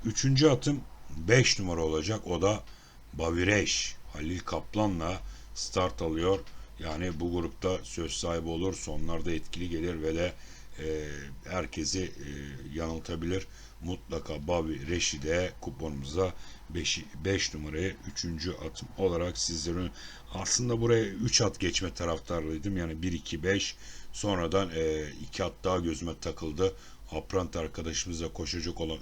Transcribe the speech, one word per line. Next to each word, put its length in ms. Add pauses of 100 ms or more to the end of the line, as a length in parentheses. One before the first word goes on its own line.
üçüncü 420
atım 340 (360)
beş 420
numara 220
olacak. 460
O 140
da 220 (500)
Bavireş, 840 (180)
Halil 260
Kaplan'la 840 (340)
start 460
alıyor. 380 (400)
Yani 400
bu 120
grupta 520
söz 300
sahibi 360
olur. 240
Sonlarda 580
etkili 380
gelir 320
ve 140
de, 180 (460)
e, 280 (380)
herkesi, 560
e, 260 (500)
yanıltabilir. 680 (360)
Mutlaka 640
Bavi 400
Reşi 360
de 280 (100)
kuponumuza 720 (360)
beşi, 360 (200)
beş 280
numaraya 380 (200)
üçüncü 400
atım 360 (100)
olarak 400
sizlerin, 540 (420)
aslında 480
buraya 240
üç 360
at 180
geçme 340
taraftarıydım. 840
Yani 240
bir, 100
iki, 320
beş. 320 (380)
Sonradan, 640
e, 300 (160)
iki 220
at 100 (100)
daha 160
gözüme 420
takıldı. 520 (380)
Aprant 440
arkadaşımızla 800
koşacak 480
olan 200